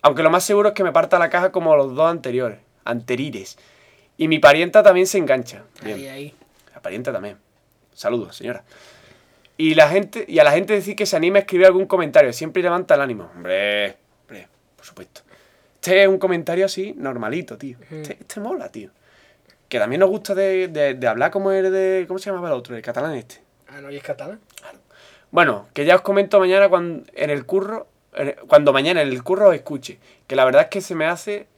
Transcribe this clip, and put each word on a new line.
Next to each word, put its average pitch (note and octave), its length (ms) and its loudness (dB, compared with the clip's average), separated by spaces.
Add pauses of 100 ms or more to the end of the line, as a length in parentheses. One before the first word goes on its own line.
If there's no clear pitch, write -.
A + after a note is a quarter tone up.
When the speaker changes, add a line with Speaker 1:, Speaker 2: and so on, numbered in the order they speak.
Speaker 1:
Aunque D3 220 0
lo D#3+ 80 4
más F3+ 140 0
seguro G#3 240 2
es G#3 60 -2
que G#3 100 -2
me E3+ 80 -2
parta E3 260 2
la E3+ 100 0
caja F3+ 240 -2
como D#3+ 240 2
los C3+ 180 0
dos D#3+ 160 2
anteriores, B2+ 480 -6 (260)
anterires. A#2+ 720 -8 (580)
Y D#3 120 -2
mi D#3 100 2
parienta D#3+ 440 6
también F#3 240 6
se G3 120 -2
engancha. C3 460 -2 (180)
Bien. G#2+ 160 -10
Speaker 2:
Ahí, C#3 80 -14
ahí. C#3 280 -16 (400)
Speaker 1:
La - 60 -20
parienta B2 320 -8
también. G2 240 -10 (560)
Saludos, G#2+ 440 -6
señora. - 280 -12 (960)
Y D#3 160 2
la D#3 160 8
gente, G3 380 -2
y E3 100 0
a D3+ 60 8
la D3 80 6
gente F3+ 220 0
decir G3+ 220 -4
que G#3+ 80 -4
se F#3+ 120 -2
anime F3+ 220 2
a G3 40 2
escribir F#3+ 240 4
algún F#3 200 6
comentario. D3+ 460 2
Siempre D#3+ 300 -6
levanta F3 320 2
el C#3 80 2
ánimo. G#2+ 320 -8
Hombre, G2 600 -4 (260)
hombre, F#2+ 260 -20 (280)
por - 100 -20
supuesto. - 340 -20 (540)
Este F#3+ 280 4
es G3 60 8
un F#3+ 100 2
comentario F3+ 460 -2
así, G3 320 -8
normalito, C3 640 -8
tío. C3 180 -16 (100)
Speaker 2:
Ujú. D#3+ 100 -18
Speaker 1:
Este, D3+ 240 -14
este - 200 -18
mola, C4 300 -10
tío. G2+ 200 -18 (760)
Que B2 100 -6
también A#2+ 220 -2
nos G3 100 6
gusta G3+ 240 -6
de, F#3 340 -2
de, D3 260 -2
de B2+ 140 -6
hablar B2 220 0
como G3 220 -2
el F#3+ 200 0
de, F#3+ 340 -2
¿cómo F#3 120 -10
se G3+ 120 -12
llamaba F3 180 -8
el D3 60 -2
otro? A#2+ 220 -12
El A2+ 60 -14
catalán C#3+ 340 -8
este. A#2 240 -16 (280)
Speaker 2:
Ah, C#3+ 120 -20
no, C#3 100 -20
¿y C#3+ 60 -14
es C#3 60 -16
catalán? F#3 360 -12 (920)
Speaker 1:
Bueno, B2+ 440 0
que D3 100 -4
ya F3 120 4
os F#3 60 0
comento G3+ 380 0
mañana F#3+ 280 2
cuan-, F3 360 -2 (100)
en D3+ 160 -6
el C#3 160 -6
curro, G3 420 -6 (260)
en C#3 140 -6
el, C#3+ 80 -8
cuando D3 360 4
mañana D3+ 300 2
en C#3 60 0
el B2+ 140 -6
curro F#3+ 280 2
os E3 40 2
escuche. - 440 -12 (280)
Que C3+ 100 -4
la C3 80 4
verdad C3 180 4
es D#3 60 0
que G3 120 -6
se F#3 140 -10
me D#3 120 -2
hace G3+ 400 -8 (120)